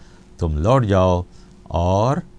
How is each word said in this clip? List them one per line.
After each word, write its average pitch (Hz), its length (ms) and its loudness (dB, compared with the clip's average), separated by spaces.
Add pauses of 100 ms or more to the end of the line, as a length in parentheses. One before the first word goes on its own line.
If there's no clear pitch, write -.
(380)
तुम 78 200 -2
लौट 117 260 2
जाओ 92 400 2 (460)
और 101 520 -2 (160)